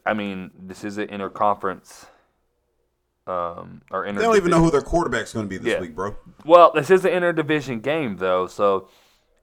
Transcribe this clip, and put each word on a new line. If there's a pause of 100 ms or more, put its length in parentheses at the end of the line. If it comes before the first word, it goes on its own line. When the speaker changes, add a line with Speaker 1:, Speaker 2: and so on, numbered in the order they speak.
Speaker 1:
I
mean,
this
is
an
interconference, (1200)
um, (100)
or
Speaker 2:
They
don't
even
Speaker 1:
interdivi-
Speaker 2:
know
who
their
quarterback's
gonna
be
this
Speaker 1:
Yeah.
Speaker 2:
week,
bro. (300)
Speaker 1:
Well,
this
is
an
interdivision
game,
though,
so (540)